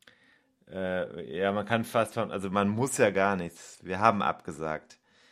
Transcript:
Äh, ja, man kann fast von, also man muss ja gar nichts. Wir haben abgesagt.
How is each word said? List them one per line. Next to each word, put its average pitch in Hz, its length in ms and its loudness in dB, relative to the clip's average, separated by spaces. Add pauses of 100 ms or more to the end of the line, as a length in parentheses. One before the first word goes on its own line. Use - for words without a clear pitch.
(720)
Äh, 87 680 -4
ja, 98 140 2
man 101 140 -2
kann 113 180 0
fast 110 300 0
von, 110 180 -4
also 95 180 -4
man 101 200 2
muss 117 280 -2
ja 113 120 6
gar 98 260 4
nichts. - 460 -10
Wir 92 180 -6
haben 104 220 4
abgesagt. 78 800 -4 (320)